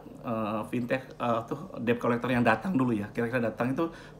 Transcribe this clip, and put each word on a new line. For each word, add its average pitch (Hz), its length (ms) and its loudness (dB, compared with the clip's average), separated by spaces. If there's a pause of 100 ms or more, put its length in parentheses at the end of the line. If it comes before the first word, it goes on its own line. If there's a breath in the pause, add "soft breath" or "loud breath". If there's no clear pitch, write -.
(240)
eh, 110 480 -2
fintech, 127 480 -4
eh, 117 200 2 (120)
tuh - 320 -8
debt 117 160 2
collector 120 320 2
yang 120 160 4
datang 131 320 4
dulu 123 160 4
ya, 104 160 -4
kira-kira 117 320 0
datang 120 320 0
itu 165 160 0 (280 loud breath)